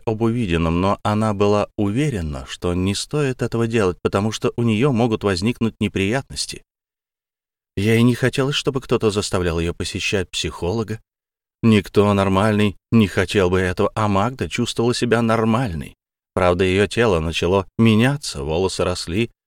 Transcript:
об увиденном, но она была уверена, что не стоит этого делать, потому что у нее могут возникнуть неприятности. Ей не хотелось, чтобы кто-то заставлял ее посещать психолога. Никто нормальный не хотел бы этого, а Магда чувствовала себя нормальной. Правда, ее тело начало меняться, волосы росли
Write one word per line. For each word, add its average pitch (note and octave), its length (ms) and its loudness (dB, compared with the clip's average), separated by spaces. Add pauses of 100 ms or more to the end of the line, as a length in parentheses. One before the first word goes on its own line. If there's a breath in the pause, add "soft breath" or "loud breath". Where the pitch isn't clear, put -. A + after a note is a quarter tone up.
об A2 160 -4
увиденном, F2 580 0
но G2 220 0
она G#2+ 320 0
была G2+ 340 2 (100)
уверена, G2+ 720 -4
что F2 280 -4
не F#2 180 0
стоит C#3 480 -4
этого A#2 240 -2
делать, A2 380 2
потому G#2 280 0
что - 240 -4
у A#2+ 60 -2
нее A#2 300 2
могут A2 320 0
возникнуть G2+ 560 -2
неприятности. G#2+ 840 -4 (1120)
Ей A2+ 280 2
не B2 100 4
хотелось, C3+ 420 -2
чтобы C3+ 260 -4
кто-то A2+ 280 0
заставлял F2+ 500 -2
ее E2+ 140 -2
посещать - 560 -4
психолога. G2+ 720 -6 (600)
Никто G#2 500 4
нормальный G2+ 640 2 (140)
не A2 160 4
хотел F#2 420 0
бы F#2 100 2
этого, F#2 360 0
а G#2+ 120 0
Магда G2+ 400 -2
чувствовала A#2+ 460 -2
себя A#2 300 2
нормальной. A2 720 0 (400)
Правда, F2+ 300 2
ее F#2+ 200 2
тело G#2+ 340 2
начало F2 460 0 (140)
меняться, A2+ 640 2
волосы F2 400 -2
росли F2+ 480 -4 (160)